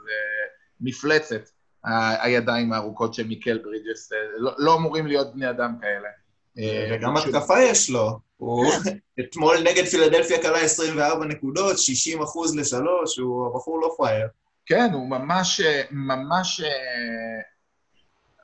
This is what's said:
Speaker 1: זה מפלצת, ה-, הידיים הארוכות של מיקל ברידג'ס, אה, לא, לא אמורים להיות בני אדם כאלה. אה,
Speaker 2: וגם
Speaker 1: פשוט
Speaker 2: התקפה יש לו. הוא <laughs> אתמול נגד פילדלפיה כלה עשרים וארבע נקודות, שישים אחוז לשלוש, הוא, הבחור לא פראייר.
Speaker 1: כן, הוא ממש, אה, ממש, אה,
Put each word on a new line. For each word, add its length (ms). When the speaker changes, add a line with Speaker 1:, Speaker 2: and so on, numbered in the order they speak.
Speaker 1:
זה 80
מפלצת, 680
ה-, 420
הידיים 480
הארוכות 400
של 140
מיקל 300
ברידג'ס, 560
אה, 40
לא, 200
לא 180
אמורים 320
להיות 260
בני 160
אדם 320
כאלה. 260
אה, 340
Speaker 2:
וגם 240
Speaker 1:
פשוט 200
Speaker 2:
התקפה 240
יש 300
לו. 300
הוא 280
<laughs> 260
אתמול 400
נגד 260
פילדלפיה 560
כלה 180
עשרים 380
וארבע 280
נקודות, 520
שישים 440
אחוז 340
לשלוש, 600
הוא, 300
הבחור 340
לא 160
פראייר. 300
Speaker 1:
כן, 280
הוא 160
ממש, 520
אה, 200
ממש, 680
אה, 800